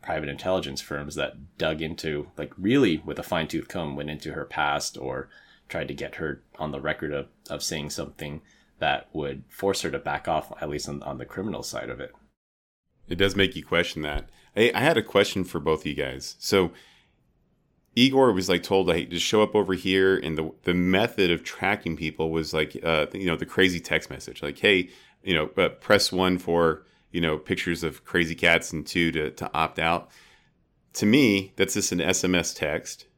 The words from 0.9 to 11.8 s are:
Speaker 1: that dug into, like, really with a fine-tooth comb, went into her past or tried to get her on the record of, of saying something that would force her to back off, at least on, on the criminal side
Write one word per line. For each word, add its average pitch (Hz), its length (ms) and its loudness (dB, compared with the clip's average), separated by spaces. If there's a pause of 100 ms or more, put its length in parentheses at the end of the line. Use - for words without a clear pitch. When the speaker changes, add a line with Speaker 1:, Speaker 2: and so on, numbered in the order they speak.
Speaker 1:
that - 420 -8
dug 80 240 -2
into, 78 540 -6
like, 73 200 -8
really 98 480 4
with 78 140 -8
a 82 60 -8
fine-tooth 82 440 -2
comb, 78 280 -6
went 73 140 -8
into 76 220 -10
her 73 120 -8
past 73 520 -2
or 65 320 -8 (400)
tried 76 200 -6
to 71 60 -8
get 71 200 -10
her 76 280 -8 (160)
on 76 120 -6
the 69 100 -8
record 76 320 -4
of, 71 140 -4 (240)
of 73 120 -8
saying 76 280 -6
something 73 500 -10 (380)
that 69 340 -2
would 69 360 -8
force - 340 -2
her 80 80 -2
to 69 80 -6
back 73 300 -6
off, 78 240 -2 (100)
at 78 80 -6
least 73 180 -6
on, 71 140 -8
on 69 160 -10
the 64 80 -12
criminal 95 380 -8
side - 260 -8